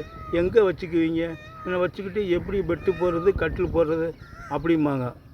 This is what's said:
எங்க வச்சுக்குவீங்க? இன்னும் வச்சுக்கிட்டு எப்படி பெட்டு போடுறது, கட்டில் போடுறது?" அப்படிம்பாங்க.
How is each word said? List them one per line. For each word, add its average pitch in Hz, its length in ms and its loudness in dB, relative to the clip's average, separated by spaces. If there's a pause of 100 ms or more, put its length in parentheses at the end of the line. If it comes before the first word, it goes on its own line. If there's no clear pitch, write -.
(320)
எங்க 185 300 4
வச்சுக்குவீங்க? 165 640 2 (360)
இன்னும் 180 200 -2
வச்சுக்கிட்டு 190 500 -2
எப்படி 175 300 0
பெட்டு 170 340 0
போடுறது, 175 420 2
கட்டில் 160 380 -2
போடுறது?" 165 360 2 (400)
அப்படிம்பாங்க. 147 560 2 (280)